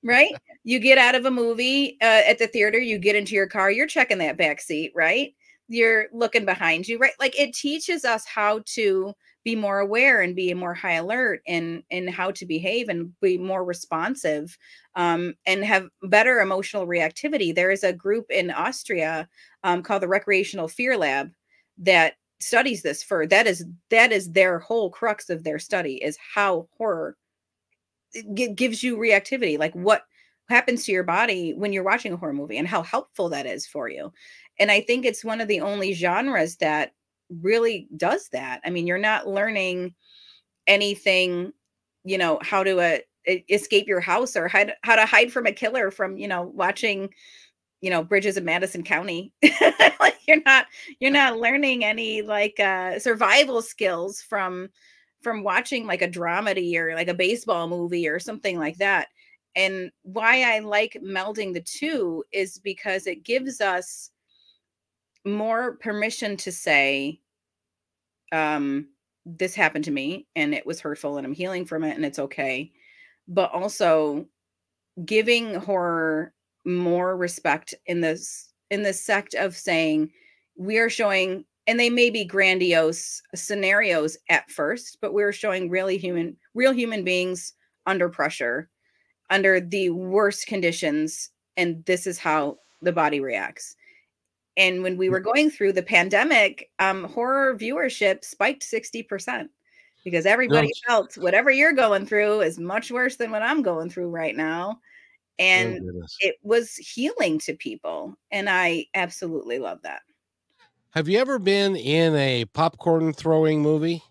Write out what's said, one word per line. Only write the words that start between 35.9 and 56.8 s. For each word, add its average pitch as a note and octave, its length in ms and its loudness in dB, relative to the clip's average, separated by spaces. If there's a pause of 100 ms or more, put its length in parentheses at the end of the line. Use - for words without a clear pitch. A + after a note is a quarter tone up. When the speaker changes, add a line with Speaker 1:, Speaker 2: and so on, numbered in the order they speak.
Speaker 1:
genres F3+ 640 0
that D3+ 360 0 (500)
really A3+ 540 0
does D#4+ 340 0
that. B2+ 340 -8
I E3+ 60 -4
mean, F3 160 -2
you're F3+ 120 0
not G#3+ 300 -2
learning F#3+ 640 -2 (720)
anything, F#3+ 880 2 (520)
you F#3+ 140 -2
know, E3 240 2
how F#3+ 220 0
to, F#3+ 160 2
uh, E3 180 2 (300)
e-, F#3 220 0
escape G3+ 360 2
your F#3+ 140 0
house G3 360 0
or E3+ 120 -2
hide, G3+ 240 2 (100)
how A3+ 140 6
to A3 100 6
hide A#3+ 260 6
from A#3+ 140 -2
a G3+ 60 2
killer A3+ 380 -2
from, F#3+ 260 -6
you G3+ 120 -10
know, F3+ 140 -4
watching, G3 680 -2 (720)
you F#3 80 -4
know, F3+ 120 0
Bridges G3 340 0
of F#3 80 -4
Madison F3 400 -2
County. F3+ 480 -4 (100)
<laughs> D4+ 100 8 (480)
Like, - 160 4 (100)
you're D#4 200 6
not, C4+ 200 8 (340)
you're C4 100 2
not C4+ 280 4
learning B3+ 460 0
any, A3 380 -2
like, G#3 380 -2
uh, F#3 380 0
survival A#3+ 640 4
skills F#3+ 600 -4
from, F#3 460 -6 (540)
from A3 200 -4
watching, A3+ 440 -2
like, F3+ 160 -2
a F3 60 0
dramedy F3 680 -2
or, E3 180 -2